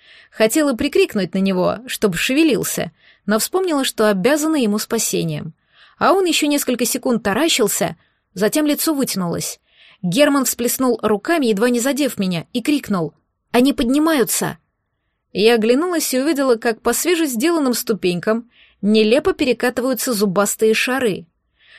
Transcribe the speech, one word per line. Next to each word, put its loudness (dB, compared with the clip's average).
Хотела 2
прикрикнуть 0
на -2
него, 0
чтоб -2
шевелился, 0
но 0
вспомнила, -2
что 0
обязана 0
ему 0
спасением. -4
А 4
он 2
еще 0
несколько 0
секунд -2
таращился, 0
затем 0
лицо 0
вытянулось. -4
Герман 2
всплеснул 0
руками, 0
едва 2
не 0
задев -2
меня, -2
и -2
крикнул: -2
«Они 4
поднимаются!» 0
Я 4
оглянулась 0
и 0
увидела, 0
как -4
по 0
свежесделанным 0
ступенькам -2
нелепо 4
перекатываются -2
зубастые 0
шары. -2